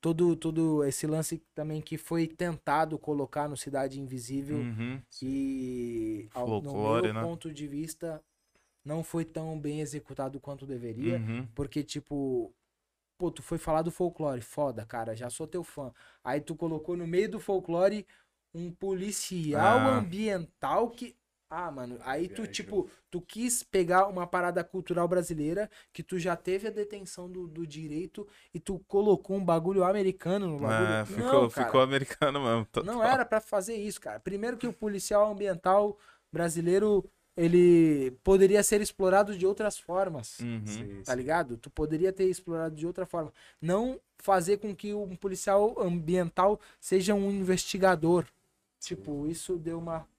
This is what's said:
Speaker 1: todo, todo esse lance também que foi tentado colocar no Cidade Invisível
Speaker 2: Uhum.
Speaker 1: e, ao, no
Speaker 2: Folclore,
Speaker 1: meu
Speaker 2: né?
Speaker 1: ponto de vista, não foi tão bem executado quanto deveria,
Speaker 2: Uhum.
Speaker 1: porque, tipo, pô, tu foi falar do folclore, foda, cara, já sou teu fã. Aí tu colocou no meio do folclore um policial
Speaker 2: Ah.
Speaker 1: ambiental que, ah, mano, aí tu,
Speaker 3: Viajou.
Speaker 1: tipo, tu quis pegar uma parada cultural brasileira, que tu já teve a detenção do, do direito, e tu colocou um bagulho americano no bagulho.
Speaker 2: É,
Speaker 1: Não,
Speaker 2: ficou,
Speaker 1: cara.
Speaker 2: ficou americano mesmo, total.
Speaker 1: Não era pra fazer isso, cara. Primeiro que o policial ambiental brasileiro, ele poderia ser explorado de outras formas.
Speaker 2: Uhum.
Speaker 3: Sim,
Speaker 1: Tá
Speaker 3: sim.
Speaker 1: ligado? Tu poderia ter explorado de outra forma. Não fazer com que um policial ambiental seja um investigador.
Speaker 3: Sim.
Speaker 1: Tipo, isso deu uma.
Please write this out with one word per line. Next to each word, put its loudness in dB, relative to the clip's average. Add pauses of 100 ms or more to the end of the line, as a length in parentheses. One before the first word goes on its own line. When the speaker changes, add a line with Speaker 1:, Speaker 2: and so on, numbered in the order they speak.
Speaker 1:
todo, 2
todo 2
esse -2
lance -2 (160)
também -6
que -8
foi 0
tentado -2
colocar -4
no -8
Cidade -4
Invisível -6
Speaker 2:
Uhum. -6 (220)
Speaker 1:
e, -4
ao, -4
no 0
Speaker 2:
Folclore, 0
Speaker 1:
meu -2
Speaker 2:
né? -4
Speaker 1:
ponto -6
de -10
vista, -8 (640)
não -4
foi -4
tão -8
bem -4
executado -6
quanto -12
deveria, -4
Speaker 2:
Uhum. -4 (100)
Speaker 1:
porque, -4
tipo, -4 (680)
pô, -2
tu -14
foi -6
falar 0
do -2
folclore, -4
foda, -4
cara, -6
já -10
sou -8
teu -6
fã. -12 (300)
Aí -2
tu -8
colocou -4
no -6
meio 2
do -6
folclore 2 (480)
um -8
policial 0
Speaker 2:
Ah. 4
Speaker 1:
ambiental -2
que, -16 (320)
ah, -8
mano, -10
aí -4
tu, -10
Speaker 3:
Viajou. -10
Speaker 1:
tipo, -2 (200)
tu -6
quis -4
pegar 4
uma -4
parada -2
cultural -2
brasileira, -2 (220)
que -14
tu -6
já -2
teve -4
a -4
detenção -10
do, -10
do -10
direito, -10 (260)
e -10
tu -8
colocou 4
um -2
bagulho 4
americano 0
no -4
bagulho. 2
Speaker 2:
É, 2
Speaker 1:
Não, -2
Speaker 2:
ficou, 4
Speaker 1:
cara. -2
Speaker 2:
ficou 4
americano 0
mesmo, 2
total. -2
Speaker 1:
Não 0
era 4
pra 0
fazer -4
isso, -6
cara. -10
Primeiro -6
que -6
o -2
policial 2
ambiental 2 (360)
brasileiro, 2 (280)
ele 8 (120)
poderia 8
ser 4
explorado 2
de -2
outras 0
formas. -4
Speaker 2:
Uhum. -6
Speaker 3:
Sim, -8
Speaker 1:
Tá -2
Speaker 3:
sim. 0
Speaker 1:
ligado? 0
Tu -18
poderia 0
ter -2
explorado -2
de -6
outra -6
forma. -6 (280)
Não 0 (180)
fazer 2
com -6
que -8
um -6
policial 2
ambiental 2 (200)
seja 2
um 2
investigador. 2 (560)
Speaker 3:
Sim. -8
Speaker 1:
Tipo, -6
isso -4
deu -6
uma. -6 (120)